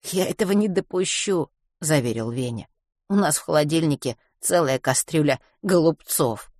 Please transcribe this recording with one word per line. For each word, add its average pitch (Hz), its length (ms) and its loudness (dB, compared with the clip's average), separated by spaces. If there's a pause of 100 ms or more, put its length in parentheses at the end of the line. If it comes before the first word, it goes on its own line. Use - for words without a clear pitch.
«Я 180 220 -2
этого 196 260 -2
не 208 160 2
допущу», — 185 800 -2 (300)
заверил 120 500 0
Веня. 120 380 -6 (420)
«У 196 60 2
нас 180 220 2
в - 80 -8
холодильнике 151 720 0 (240)
целая 147 380 0
кастрюля 143 600 0 (220)
голубцов». 160 960 0